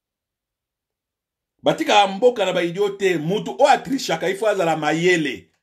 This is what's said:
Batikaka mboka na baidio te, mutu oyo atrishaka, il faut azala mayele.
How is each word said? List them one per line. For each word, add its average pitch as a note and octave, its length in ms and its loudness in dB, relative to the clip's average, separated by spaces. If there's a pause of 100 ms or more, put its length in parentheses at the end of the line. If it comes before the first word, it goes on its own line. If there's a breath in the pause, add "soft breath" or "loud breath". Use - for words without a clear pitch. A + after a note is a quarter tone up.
(1600)
Batikaka A#3 460 2
mboka G3 380 2
na F#3 80 -2
baidio F3 360 -2
te, F#3+ 280 0
mutu E3 340 -4
oyo - 160 2
atrishaka, F#3+ 640 0
il - 80 -4
faut A3 100 -2
azala F3+ 280 0
mayele. D#3 760 0 (140)